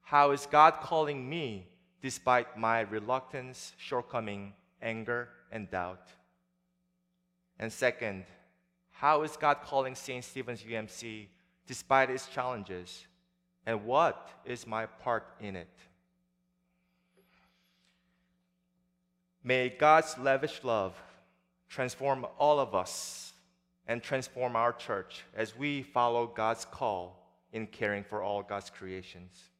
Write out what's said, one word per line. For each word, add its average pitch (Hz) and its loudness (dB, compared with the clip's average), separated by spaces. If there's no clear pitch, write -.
how 143 6
is 143 -2
God 156 10
calling 147 -2
me 120 -6
despite 123 0
my 113 2
reluctance, 127 -6
shortcoming, 107 -6
anger, 117 -4
and 107 -10
doubt? 92 -6
And 110 -6
second, 107 -2
how 151 2
is 151 -8
God 147 2
calling 131 -2
Saint 127 -8
Stephen's 117 -8
U 113 -6
M 110 -6
C 107 -14
despite 131 4
its 131 -4
challenges? 101 -8
And 110 -2
what 139 2
is 123 -8
my 110 -4
part 113 -4
in 101 -8
it? 85 -12
May 127 4
God's 156 6
lavish 135 0
love 104 0
transform 131 -2
all 147 6
of 117 0
us - -4
and 117 -2
transform 127 -4
our 117 6
church - -6
as 110 -4
we 143 -2
follow 120 2
God's 113 -2
call 95 -6
in 110 -6
caring 104 -2
for 104 -6
all 101 -2
God's 98 -8
creations. 92 -14